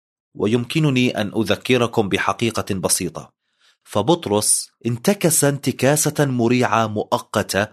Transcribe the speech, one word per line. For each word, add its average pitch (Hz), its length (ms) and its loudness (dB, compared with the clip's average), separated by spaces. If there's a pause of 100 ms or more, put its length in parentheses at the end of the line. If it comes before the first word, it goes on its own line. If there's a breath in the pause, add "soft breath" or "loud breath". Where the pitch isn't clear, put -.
(340)
ويمكنني 123 840 0
أن 101 160 -4
أذكركم 110 720 0
بحقيقة 101 640 -2
بسيطة، 87 580 -4 (500)
فبطرس 104 880 0 (160)
انتكس 151 580 0
انتكاسة 143 800 0
مريعة 117 640 2
مؤقتة 107 880 -2